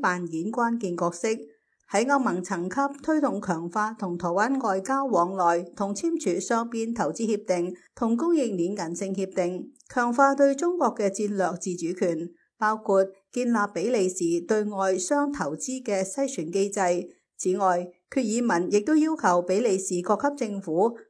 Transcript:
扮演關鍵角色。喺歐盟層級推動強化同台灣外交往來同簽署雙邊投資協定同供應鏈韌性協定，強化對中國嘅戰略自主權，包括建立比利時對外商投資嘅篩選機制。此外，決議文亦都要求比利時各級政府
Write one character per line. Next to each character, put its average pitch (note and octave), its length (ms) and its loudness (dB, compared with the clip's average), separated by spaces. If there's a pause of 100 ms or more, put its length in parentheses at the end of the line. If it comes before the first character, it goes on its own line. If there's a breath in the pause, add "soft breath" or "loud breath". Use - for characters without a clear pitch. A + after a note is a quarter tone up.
扮 F3+ 300 0
演 D#3+ 140 -4
關 A#3 340 0
鍵 F#3 160 -4
角 F3 160 0
色。 G3 160 -6 (640 soft breath)
喺 G#3 140 4
歐 C#4 120 4
盟 F#3+ 240 0
層 F3+ 280 -4
級 - 60 -8 (260)
推 D#4 180 0
動 G#3+ 220 0
強 F3 280 -4
化 G#3+ 240 -2
同 F3+ 240 -6
台 F3 120 -2
灣 A#3 320 0
外 G3 180 0
交 C4+ 260 -2
往 F#3 300 2
來 F3 260 4
同 G3 320 -4
簽 E4 280 -2
署 F3 180 0
雙 A#3 300 -2
邊 A3+ 260 -4
投 E3+ 160 0
資 A3+ 140 -4
協 G#3 200 0
定 F3 280 0 (200 loud breath)
同 A3+ 220 0
供 E4 180 2
應 A#3+ 220 2
鏈 F3+ 200 0
韌 F3 220 -6
性 G3 160 -4
協 F#3+ 200 -4
定， F3+ 380 -2 (180)
強 A#3+ 240 0
化 C#4 200 6
對 C#4 220 4
中 F4 220 0
國 C#4+ 180 2
嘅 G3+ 140 2
戰 G#3 180 -4
略 F#3 300 0
自 F3+ 180 -6
主 E3+ 220 -4
權， E3+ 320 -2 (280 soft breath)
包 A3 200 0
括 G3 280 2 (260 loud breath)
建 B3 200 0
立 A3+ 60 4 (160)
比 F3 160 -2
利 G#3+ 200 2
時 E3+ 360 0
對 G#3+ 180 2
外 F#3+ 340 0
商 C#4+ 340 0
投 E3+ 240 -4
資 B3+ 280 -8
嘅 G3 200 0
篩 F#3+ 200 -4
選 E3+ 280 -4
機 G3 180 0
制。 F3+ 460 -2 (220 loud breath)
此 F#3 200 0
外， F3+ 300 2 (220 loud breath)
決 C4+ 120 0
議 A#3 240 0
文 F3+ 280 2
亦 G#3 80 6
都 D4+ 160 2
要 D#4 180 2
求 F3+ 280 4
比 F#3 160 2
利 G#3+ 180 2
時 F#3 240 -2
各 G3+ 140 2
級 C#4+ 200 0
政 G#3 260 -4
府 F#3 360 0 (120)